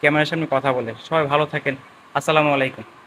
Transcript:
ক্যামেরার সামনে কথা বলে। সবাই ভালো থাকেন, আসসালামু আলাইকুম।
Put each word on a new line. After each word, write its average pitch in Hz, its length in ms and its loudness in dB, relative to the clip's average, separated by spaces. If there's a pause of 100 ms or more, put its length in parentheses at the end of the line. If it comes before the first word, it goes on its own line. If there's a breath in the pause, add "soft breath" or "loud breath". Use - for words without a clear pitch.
ক্যামেরার 151 300 4
সামনে 165 200 -2
কথা 135 220 0
বলে। 120 180 -2 (160)
সবাই 160 200 0
ভালো 147 200 2
থাকেন, 147 280 -4 (400)
আসসালামু 151 420 2
আলাইকুম। 131 500 -4